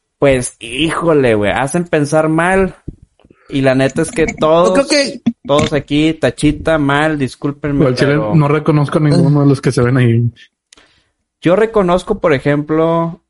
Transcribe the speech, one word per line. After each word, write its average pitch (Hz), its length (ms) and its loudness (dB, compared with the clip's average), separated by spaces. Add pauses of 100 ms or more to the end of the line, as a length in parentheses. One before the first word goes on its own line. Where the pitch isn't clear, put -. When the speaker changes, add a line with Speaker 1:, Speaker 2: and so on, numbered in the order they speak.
(180)
Speaker 1:
pues, 135 420 0
híjole, 139 760 0
güey, 101 160 0
hacen 139 340 -2
pensar 156 440 0
mal. 180 460 0 (720)
Y 143 120 -4
la 131 140 2
neta 135 260 0
es 156 100 -4
que 160 160 0
todos, 165 420 2
Speaker 2:
Yo 185 60 0
creo 269 120 0
que 277 340 -2 (240)
Speaker 1:
todos 151 280 0
aquí, 151 400 0
tachita, 151 640 -2
mal, 147 420 0
discúlpenme, 139 680 -4
Speaker 3:
Al 127 100 0
chile 139 160 0
Speaker 1:
pero 147 220 -2
Speaker 3:
no 151 140 4
reconozco 151 500 0
a 156 40 2
ninguno 151 400 2
de 143 60 2
los 139 120 4
que 135 140 -2
se 131 80 0
ven 123 160 2
ahí. 120 340 2 (1120)
Speaker 1:
yo 175 160 2
reconozco, 208 640 0
por 170 140 0
ejemplo, 160 960 -2